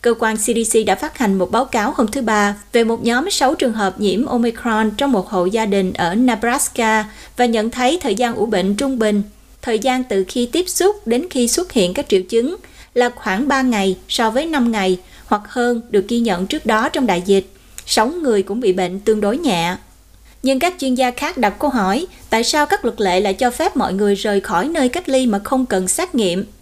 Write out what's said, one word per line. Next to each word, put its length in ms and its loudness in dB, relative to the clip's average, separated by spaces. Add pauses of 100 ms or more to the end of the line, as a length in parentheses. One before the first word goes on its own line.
Cơ 160 2
quan 180 -2
C 40 -4
D 100 -2 (220)
C 140 4
đã 80 2
phát 240 -6
hành 200 2
một 120 0
báo 140 2
cáo 320 -2
hôm 100 2
thứ 160 -4
Ba 340 2 (160)
về 120 4
một 200 -2
nhóm 260 0
sáu 240 2
trường 180 0
hợp 280 -2
nhiễm 260 2
Omicron 720 0
trong 160 2
một 160 0
hộ 180 0
gia 200 0
đình 260 0
ở 220 -2
Nebraska 920 0 (320)
và 80 2
nhận 260 0
thấy 320 0
thời 120 0
gian 200 0
ủ 120 0
bệnh 300 0
trung 220 -2
bình, 240 0 (400)
thời 160 -2
gian 260 0
từ 240 0
khi 180 -2
tiếp 220 -2
xúc 380 0
đến 240 0
khi 180 0
xuất 240 -2
hiện 220 2
các 140 -4
triệu 140 2
chứng, 340 0 (380)
là 160 2
khoảng 380 -4
ba 140 2
ngày 340 0 (120)
so 220 0
với 160 -2
năm 260 0
ngày 260 0 (260)
hoặc 240 -2
hơn 320 0 (100)
được 180 0
ghi 100 0
nhận 280 0
trước 200 -6
đó 220 2
trong 180 -2
đại 200 0
dịch. 200 4 (400)
Sáu 220 2
người 340 0
cũng 180 -4
bị 120 2
bệnh 280 -2
tương 200 2
đối 180 0
nhẹ. 380 0 (680)
Nhưng 160 2
các 200 0
chuyên 160 0
gia 160 2
khác 280 -6
đặt 200 0
câu 120 0
hỏi, 360 0 (240)
tại 140 2
sao 220 2
các 180 -2
luật 160 -4
lệ 200 2
lại 140 0
cho 160 2
phép 260 -2
mọi 180 0
người 200 2
rời 260 0
khỏi 280 -2
nơi 200 2
cách 200 -4
ly 180 2
mà 180 2
không 220 0
cần 220 0
xét 260 -2
nghiệm? 300 0 (180)